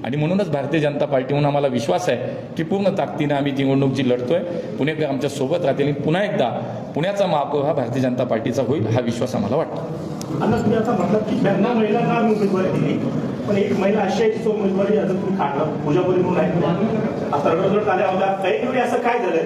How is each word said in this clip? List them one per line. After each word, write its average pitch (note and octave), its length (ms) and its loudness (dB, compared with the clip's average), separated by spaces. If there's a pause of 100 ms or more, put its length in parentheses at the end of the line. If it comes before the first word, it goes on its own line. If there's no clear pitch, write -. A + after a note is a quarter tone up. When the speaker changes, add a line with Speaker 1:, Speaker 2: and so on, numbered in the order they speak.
Speaker 1:
आणि B2+ 120 -2
म्हणूनच F3 340 0
भारतीय C#3+ 300 0
जनता C#3+ 240 0
पार्टी C3+ 300 0
म्हणून D3 120 2
आम्हाला C#3+ 200 2
विश्वास C3+ 420 0
आहे - 380 -2 (100)
की E3 60 -2
पूर्ण F#3+ 260 0 (100)
ताकदीनं C#3+ 360 0
आम्ही C#3 180 0
निवडणूक C3+ 400 2
जी C3 180 0
लढतोय, B2 280 0 (400)
पुणेकर D#3 280 -2
आमच्या C3+ 240 -2
सोबत C#3+ 340 -2
राहतील. C#3 200 0
आणि D3 100 0
पुन्हा D#3 300 0
एकदा C#3 240 0 (460)
पुण्याचा F#3+ 320 0
महापौर D3 380 0
हा D#3 80 0
भारतीय C3 300 0
जनता B2 220 0
पार्टीचा B2 380 0
होईल, C#3+ 240 0
हा B2+ 140 2
विश्वास A#2 340 -2
आम्हाला A2+ 220 0
वाटतो. - 240 -2 (640)
Speaker 2:
अण्णा, A3 140 2
तुम्ही A3+ 220 2
आता A3 120 0
म्हटलं G#3 280 2
की - 180 -2
ब्याण्णव G3 360 2
महिलांना A3 420 2
आम्ही G#3+ 200 2
उमेदवारी F#3+ 460 0
दिली, D3 180 0 (500)
पण G3+ 80 2
एक G3 160 2
महिला G3+ 280 2
अशी G3 220 0
आहे A3 100 4
जिचा - 180 0
उमेदवारी G3 460 2
अर्ज F#3 120 2
तुम्ही - 300 0
काढला, - 240 0 (220)
पूजा D3+ 160 2
कोल्हे F3+ 220 2
म्हणून - 180 2
आहे. F3+ 100 2 (840)
आता - 200 0
रडरड G3+ 360 2
आल्या F#3+ 180 2
होत्या, F#3+ 260 2
काही G3 340 0
वेळी B3+ 140 0
असं B3 160 0
काय A#3+ 220 2
झालंय E3 280 0